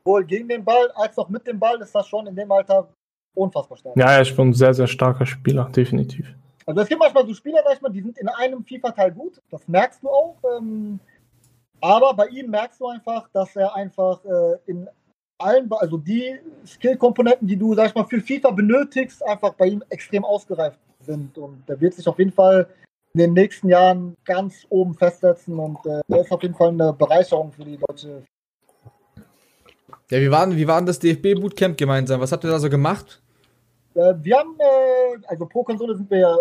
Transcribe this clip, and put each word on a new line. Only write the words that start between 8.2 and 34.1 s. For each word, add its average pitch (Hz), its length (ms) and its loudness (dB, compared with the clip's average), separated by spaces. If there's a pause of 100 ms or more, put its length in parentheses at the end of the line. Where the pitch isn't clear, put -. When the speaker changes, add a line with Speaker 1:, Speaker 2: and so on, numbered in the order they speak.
Speaker 1:
einem 247 360 -6
fifa-Teil 220 480 -2
gut, 302 280 -16 (100)
das - 180 -16
merkst 185 340 0
du 269 60 -8
auch. 311 280 0 (200)
Ähm, 214 420 -10 (840)
aber 233 340 4
bei 208 140 0
ihm 254 220 -14
merkst 214 300 -6
du 247 80 -8
einfach, 233 460 -10
dass 190 200 -4
er 202 200 0
einfach, 185 500 -2
äh, 175 320 0 (100)
in 180 220 -10 (500)
allen, 226 300 0
Be-, 214 120 -4
also 165 180 -4
die 240 420 -6 (260)
Skill-Komponenten, 240 800 0
die 196 100 -2
du, 220 180 0
sag 214 140 4
ich 202 60 -10
mal, 214 120 -2
für 233 140 -4
fifa 269 300 0
benötigst, 247 760 -2
einfach 202 280 -2
bei 185 120 2
ihm 202 240 -4
extrem 196 340 -6
ausgereift 180 540 -4 (220)
sind. 143 360 -12
Und 139 320 -18
der 139 120 -10
wird 180 140 0
sich - 140 -8
auf - 100 -2
jeden 190 140 0
Fall 190 340 4 (480)
in 165 60 2
den 170 140 4
nächsten 196 340 2
Jahren 180 460 4 (100)
ganz 185 460 -6
oben 185 240 0
festsetzen 175 640 0
und, 156 260 -10
äh, 151 240 -6
er 175 120 2
ist 175 120 -4
auf 175 100 -4
jeden 180 120 -6
Fall 170 140 4
eine 165 260 0
Bereicherung 156 580 2
für 147 120 -20
die 147 120 -16
deutsche. 143 460 -12 (1900)
Speaker 3:
Ja, 127 100 0
wie 135 100 2
war 160 160 4
denn, 185 100 -2
wie 156 100 0
war 160 120 2
denn 175 80 -2
das 175 120 -2
D-F-B-Bootcamp 185 800 0
gemeinsam? 135 440 -2
Was 131 120 -4
habt 170 120 -4
ihr 165 60 -2
da 160 80 0
so 147 120 -2
gemacht? 147 500 -2 (760)
Speaker 1:
Äh, 180 280 4